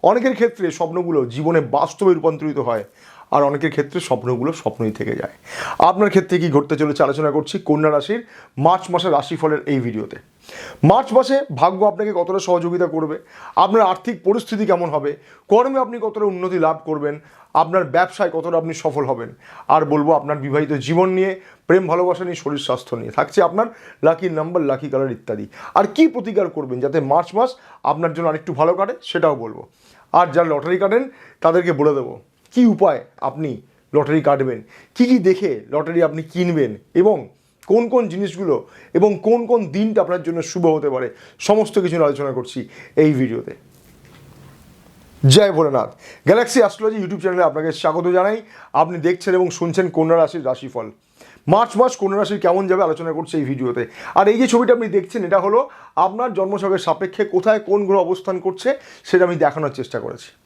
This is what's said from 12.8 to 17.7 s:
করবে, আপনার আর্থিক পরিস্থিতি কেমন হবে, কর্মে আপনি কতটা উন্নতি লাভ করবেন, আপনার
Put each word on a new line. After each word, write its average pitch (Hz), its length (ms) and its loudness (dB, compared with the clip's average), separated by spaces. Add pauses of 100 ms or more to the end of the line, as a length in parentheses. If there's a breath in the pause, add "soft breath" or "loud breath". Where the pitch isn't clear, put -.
করবে, 156 200 -2 (480 loud breath)
আপনার 208 280 4
আর্থিক 190 240 -6 (120)
পরিস্থিতি 214 420 -2
কেমন 175 260 2
হবে, 143 160 -2 (400 soft breath)
কর্মে 247 340 4
আপনি 233 100 -12 (100)
কতটা 214 260 -4
উন্নতি 180 340 -4
লাভ 160 120 0 (120)
করবেন, 147 260 -4 (460 soft breath)
আপনার 170 220 0 (120)